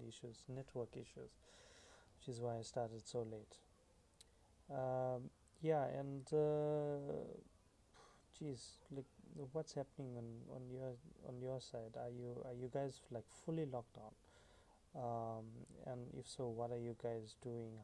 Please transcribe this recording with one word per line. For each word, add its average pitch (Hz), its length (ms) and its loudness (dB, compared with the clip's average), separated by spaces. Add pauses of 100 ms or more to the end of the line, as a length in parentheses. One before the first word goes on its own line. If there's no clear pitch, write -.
issues, 113 440 -10
network 127 480 -4
issues, - 400 -10 (800)
which - 100 -14
is 117 140 -2
why 120 160 4
I 113 60 0
started 113 440 0
so 123 120 2
late. 110 360 -2 (1160)
Um, 127 580 4 (320)
yeah, 156 240 8
and, 139 480 0
uh, 151 800 6 (1200)
geez, 139 420 -4 (140)
like, 139 120 -4 (460)
what's 156 220 0
happening 135 440 -2
on, 120 380 -6
on 127 60 -4 (100)
your, 131 220 -2 (340)
on 123 140 -4
your 127 180 0
side? 113 400 -6
Are 123 100 -2
you, 120 360 -4
are 127 80 -4
you 123 200 -2
guys, 139 280 2 (100)
like, 117 140 -4 (200)
fully 160 200 2
locked 123 300 -4
down? 110 160 -10 (840)
Um, 113 480 2 (420)
and 123 220 -4 (100)
if 123 100 -4
so, 127 200 0
what 120 240 2
are 120 60 2
you 117 260 0
guys 113 400 0
doing? 117 280 -2 (120)